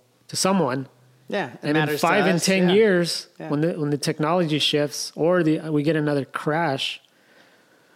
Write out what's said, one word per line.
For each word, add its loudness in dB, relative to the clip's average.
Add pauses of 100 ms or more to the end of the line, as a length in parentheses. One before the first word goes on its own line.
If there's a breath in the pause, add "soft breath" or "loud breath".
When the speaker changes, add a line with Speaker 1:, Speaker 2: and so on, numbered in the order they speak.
(280)
Speaker 1:
to -14
someone. 0 (400)
Speaker 2:
Yeah, -6
it -20
Speaker 1:
And -4
in 0 (100)
Speaker 2:
matters -2
to 2
Speaker 1:
five 2
and 2
Speaker 2:
us. -2
Speaker 1:
ten 4
Speaker 2:
Yeah. 4
Speaker 1:
years, 2 (120)
Speaker 2:
Yeah. -12
Speaker 1:
when -2
the, -2
when -2
the 0
technology 0
shifts -2
or 2
the, 2 (120)
we 2
get 0
another 0
crash, -4 (960 soft breath)